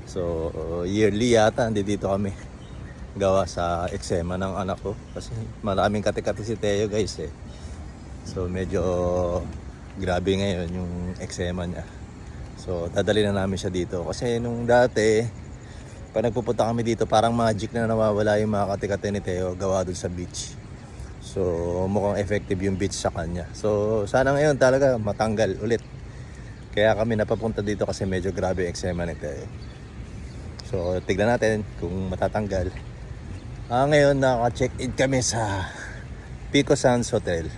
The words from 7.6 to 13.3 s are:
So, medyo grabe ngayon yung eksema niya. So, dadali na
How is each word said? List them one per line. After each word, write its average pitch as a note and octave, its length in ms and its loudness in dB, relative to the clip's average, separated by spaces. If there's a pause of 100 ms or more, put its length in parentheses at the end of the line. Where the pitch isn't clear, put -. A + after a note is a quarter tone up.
So, F2+ 240 -4
medyo F2+ 320 0 (1120)
grabe F#2 400 2
ngayon F#2 400 0
yung F2 180 -4 (300)
eksema F2+ 400 -4
niya. E2 240 -6 (720)
So, E2+ 320 -4
dadali G2+ 320 4
na G2+ 100 2